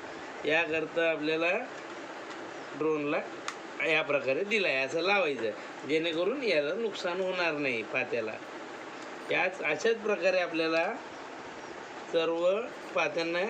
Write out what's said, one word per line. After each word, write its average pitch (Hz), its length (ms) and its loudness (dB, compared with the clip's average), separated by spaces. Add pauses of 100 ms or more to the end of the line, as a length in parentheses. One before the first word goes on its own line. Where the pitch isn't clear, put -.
(440)
याकरता 160 680 2
आपल्याला 160 400 2 (1300)
ड्रोनला 151 420 0 (680)
या 156 160 4
प्रकारे 139 420 2
दिलं 202 240 4
आहे, 135 80 4
असं 135 240 2
लावायचं, 160 500 4 (380)
जेणेकरून 170 540 2
याला 160 320 2
नुकसान 196 460 -2
होणार 185 320 2
नाही 135 300 0
पात्याला. 117 500 -2 (1000)
याच 175 320 0
अशाच 160 340 2
प्रकारे 190 440 2
आपल्याला 165 540 2 (1160)
सर्व 170 480 4 (340)
पात्यांना 170 560 2